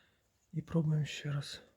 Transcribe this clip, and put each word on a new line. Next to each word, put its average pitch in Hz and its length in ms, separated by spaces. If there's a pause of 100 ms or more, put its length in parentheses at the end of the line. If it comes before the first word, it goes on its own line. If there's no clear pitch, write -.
(540)
і 160 80
пробуємо 156 440
ще - 260
раз. 143 300 (160)